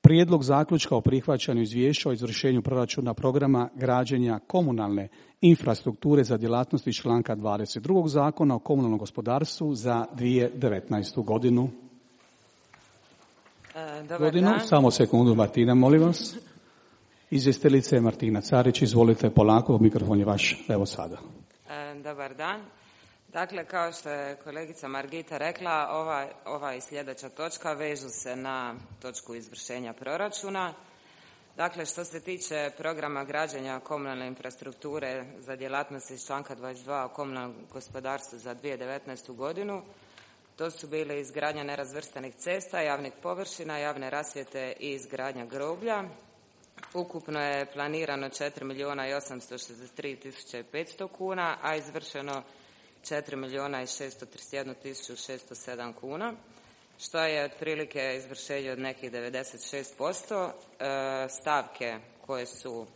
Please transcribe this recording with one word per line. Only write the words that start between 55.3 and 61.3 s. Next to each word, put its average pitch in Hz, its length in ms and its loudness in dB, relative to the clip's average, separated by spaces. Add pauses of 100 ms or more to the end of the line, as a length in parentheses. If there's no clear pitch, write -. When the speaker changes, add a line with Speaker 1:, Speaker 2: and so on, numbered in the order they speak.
Speaker 2:
sedam 120 380 -12
kuna, 175 400 -10 (640)
što - 200 -6
je 156 260 0
otprilike 147 720 -6
izvršenje 135 540 -10
od 127 80 -8
nekih 131 320 -10
devedeset 123 580 -10
šest 139 280 -10
posto. 185 480 -4
E, 165 60 -10 (760)
stavke 123 720 -4 (260)